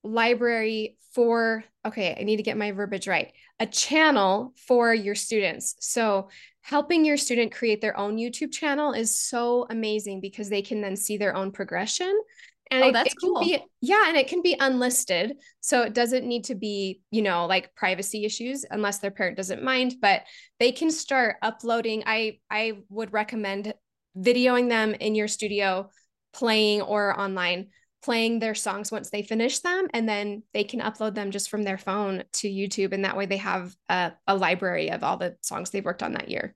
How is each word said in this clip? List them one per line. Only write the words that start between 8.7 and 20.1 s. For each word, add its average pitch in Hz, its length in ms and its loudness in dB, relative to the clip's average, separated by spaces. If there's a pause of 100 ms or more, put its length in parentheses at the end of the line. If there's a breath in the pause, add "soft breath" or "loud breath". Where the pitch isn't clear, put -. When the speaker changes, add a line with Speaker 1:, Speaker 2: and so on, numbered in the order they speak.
Speaker 1:
is 226 260 -2
so 240 520 0
amazing 214 500 -4
because 196 280 -10
they 202 140 0
can 208 180 -4
then 196 160 -4
see 208 200 -4
their 190 180 0
own 190 180 -2
progression. 220 680 -2 (540 loud breath)
And 262 120 4
Speaker 2:
Oh, 262 40 8
Speaker 1:
it, 262 40 6
Speaker 2:
that's 240 200 2
Speaker 1:
it - 60 -12
can 359 160 0
Speaker 2:
cool. 240 60 0
Speaker 1:
be, 339 180 2 (220)
yeah, 392 260 4
and 330 100 2
it 277 120 4
can 349 140 -2
be 349 160 4
unlisted. 247 760 2 (240 loud breath)
So 240 220 2
it 214 100 0
doesn't 240 320 2
need 240 200 -2
to 254 100 -6
be, 196 460 -4 (100)
you 220 100 2
know, 175 260 2
like, 185 280 0
privacy 190 500 -2
issues 254 460 -6
unless 202 280 -2
their 196 120 -4
parent 190 260 -4
doesn't 190 280 -6
mind, 254 360 0
but 196 220 4 (380 loud breath)